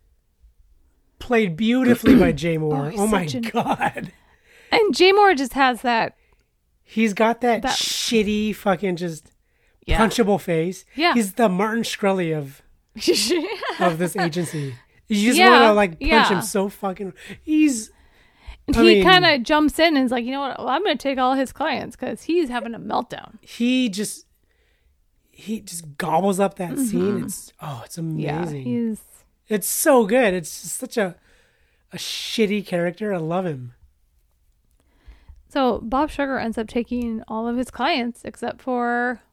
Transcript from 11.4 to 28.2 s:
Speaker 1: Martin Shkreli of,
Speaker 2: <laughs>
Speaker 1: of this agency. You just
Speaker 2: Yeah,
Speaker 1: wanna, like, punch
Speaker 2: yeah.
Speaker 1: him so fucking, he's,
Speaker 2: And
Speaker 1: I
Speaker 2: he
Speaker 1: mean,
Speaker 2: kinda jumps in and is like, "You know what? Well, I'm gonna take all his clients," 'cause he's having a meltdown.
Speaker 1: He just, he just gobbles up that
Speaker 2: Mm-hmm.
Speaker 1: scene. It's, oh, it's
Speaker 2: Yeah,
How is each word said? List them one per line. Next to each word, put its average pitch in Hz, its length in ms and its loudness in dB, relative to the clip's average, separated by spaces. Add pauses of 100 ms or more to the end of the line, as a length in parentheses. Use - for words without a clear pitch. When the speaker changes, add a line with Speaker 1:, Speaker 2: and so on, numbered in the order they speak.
Speaker 1:
Martin 214 320 -2
Shkreli 185 540 -2
of, 139 260 -10 (320)
Speaker 2:
<laughs> 339 840 -2
Speaker 1:
of 165 180 0
this 175 180 -2
agency. 160 580 -4 (320)
You 208 220 0
just 262 100 4
Speaker 2:
Yeah, 370 120 8
Speaker 1:
wanna, 240 240 8
like, 202 160 4 (100)
punch 294 100 0
Speaker 2:
yeah. 277 180 6
Speaker 1:
him 202 140 0
so 202 280 -2
fucking, 196 420 -8 (300)
he's, 302 480 2 (760)
Speaker 2:
And - 100 0
Speaker 1:
I 226 60 4
Speaker 2:
he - 40 8
Speaker 1:
mean, 403 160 8
Speaker 2:
kinda 359 380 6
jumps 302 380 2
in 330 200 4
and 262 80 2
is 226 40 0
like, 240 140 -2
"You 240 80 -6
know 277 80 -4
what? 277 180 -6
Well, 240 100 -8
I'm 277 140 0
gonna 359 140 0
take 269 220 -4
all 262 160 2
his 269 180 -2
clients," 269 420 -6
'cause - 280 -10
he's 330 260 0
having 233 260 -6
a 214 40 -14
meltdown. 208 640 -8
Speaker 1:
He 247 480 0
just, 190 340 -8 (1080)
he - 300 -10
just 160 380 -16
gobbles 180 420 0
up 196 160 0
that 175 160 -6
Speaker 2:
Mm-hmm. 269 120 -2
Speaker 1:
scene. 196 400 -2
It's, - 360 -12
oh, 139 240 -10
it's - 140 -18
Speaker 2:
Yeah, 156 460 -4